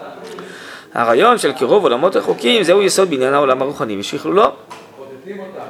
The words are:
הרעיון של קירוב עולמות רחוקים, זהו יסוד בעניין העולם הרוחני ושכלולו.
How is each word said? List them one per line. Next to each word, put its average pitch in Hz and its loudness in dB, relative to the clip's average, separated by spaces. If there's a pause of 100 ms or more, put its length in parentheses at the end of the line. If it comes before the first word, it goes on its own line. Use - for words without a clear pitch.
(920)
הרעיון 131 4
של 156 0
קירוב 160 2
עולמות 143 2
רחוקים, 233 0
זהו 180 4
יסוד 190 2
בעניין 131 0
העולם 135 2
הרוחני 131 -4
ושכלולו. 160 0 (1200)